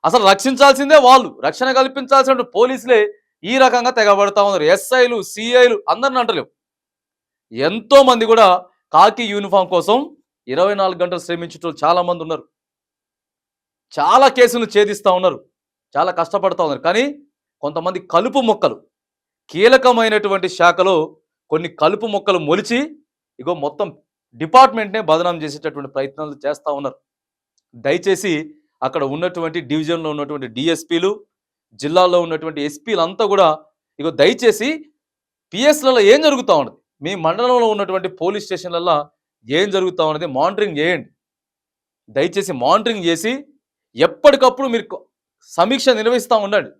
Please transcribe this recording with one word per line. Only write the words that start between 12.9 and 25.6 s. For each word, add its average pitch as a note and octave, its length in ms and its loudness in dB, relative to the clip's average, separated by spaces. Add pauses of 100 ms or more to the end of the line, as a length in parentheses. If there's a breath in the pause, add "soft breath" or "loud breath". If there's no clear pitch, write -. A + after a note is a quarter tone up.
చాలా G3 340 4
కేసులు A#3+ 460 2
ఛేదిస్తా G#3 440 0
ఉన్నారు, F3 200 0 (560)
చాలా E3+ 180 0
కష్టపడతా F3+ 520 -4
ఉన్నారు. C#3+ 220 -6
కానీ G#3 180 0 (580)
కొంతమంది E3+ 440 -6
కలుపు A#3 340 0
మొక్కలు, F#3 360 -2 (720)
కీలకమైనటువంటి G#3+ 1000 2
శాఖలో F3+ 480 2 (540)
కొన్ని E3 180 -4 (140)
కలుపు G#3 240 0
మొక్కలు G3+ 420 -2
మొలిచి G#3 300 -2 (600)
ఇగో D3+ 160 -6
మొత్తం D3 340 -8 (520)
డిపార్ట్‌మెంట్‌నే G#3+ 680 2
బదనాం E3+ 320 0
చేసేటటువంటి C#3+ 520 -12